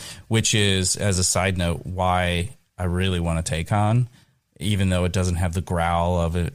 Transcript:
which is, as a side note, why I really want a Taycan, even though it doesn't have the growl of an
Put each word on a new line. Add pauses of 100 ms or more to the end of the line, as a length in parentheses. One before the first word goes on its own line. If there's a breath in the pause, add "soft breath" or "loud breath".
(280 loud breath)
which
is,
as
a
side
note,
why (260)
I
really
want
a
Taycan, (500 soft breath)
even
though
it
doesn't
have
the
growl
of
an